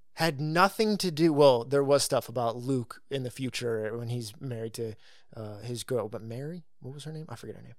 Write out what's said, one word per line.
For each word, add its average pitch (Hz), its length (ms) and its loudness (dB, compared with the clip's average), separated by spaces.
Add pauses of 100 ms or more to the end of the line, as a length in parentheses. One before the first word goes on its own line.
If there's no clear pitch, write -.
(180)
Had 160 240 0
nothing 190 560 4
to 185 140 0
do, 160 200 4
well, 139 320 8
there 143 200 2
was 139 200 6
stuff - 240 0
about 117 300 -2
Luke 123 520 -2
in 135 140 -4
the 123 80 -6
future 117 680 -4
when 117 120 -8
he's 117 320 -6
married 113 340 -8
to, 113 180 -6 (420)
uh, 107 260 -12
his 120 220 -8
girl, 113 240 -2
but 107 140 -10
Mary? 135 420 -10 (160)
What 131 140 -14
was 143 120 -14
her 156 60 -10
name? 156 160 -12
I 117 80 -12
forget 110 200 -14
her 110 80 -18
name. 120 160 -18